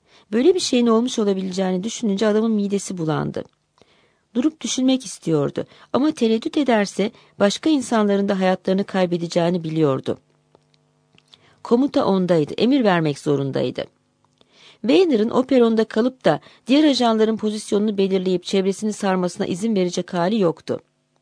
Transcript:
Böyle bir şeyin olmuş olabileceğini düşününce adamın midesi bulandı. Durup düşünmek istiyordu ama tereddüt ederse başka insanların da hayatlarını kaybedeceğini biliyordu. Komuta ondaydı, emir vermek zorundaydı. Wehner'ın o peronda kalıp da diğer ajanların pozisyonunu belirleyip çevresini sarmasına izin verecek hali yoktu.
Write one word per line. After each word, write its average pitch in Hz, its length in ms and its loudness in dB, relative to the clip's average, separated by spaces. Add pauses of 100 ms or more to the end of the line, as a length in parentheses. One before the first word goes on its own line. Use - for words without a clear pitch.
(320)
Böyle 269 220 4
bir 359 60 -2
şeyin 240 260 2
olmuş 233 320 2
olabileceğini 190 640 -2
düşününce 220 420 -2
adamın 214 260 2
midesi 202 460 -4
bulandı. 147 460 -4 (880)
Durup 277 260 -2
düşünmek 262 460 0
istiyordu 147 600 -2 (260)
ama 302 200 0
tereddüt 226 440 -2
ederse 214 540 0 (280)
başka 202 320 0
insanların 208 580 0
da 196 120 -2
hayatlarını 190 440 0
kaybedeceğini 175 800 -2
biliyordu. 147 540 0 (1400)
Komuta 262 420 2
ondaydı, 180 540 2
emir 254 260 2
vermek 165 340 2
zorundaydı. 135 680 -2 (960)
Wehner'ın 262 500 2
o 262 120 2
peronda 233 420 2
kalıp 247 400 -2
da 151 160 2 (260)
diğer 285 180 4
ajanların 226 520 2
pozisyonunu 214 640 -2
belirleyip 185 460 0
çevresini 196 480 -2
sarmasına 185 540 -2
izin 202 300 -2
verecek 180 380 -2
hali 185 260 0
yoktu. 156 400 -2 (420)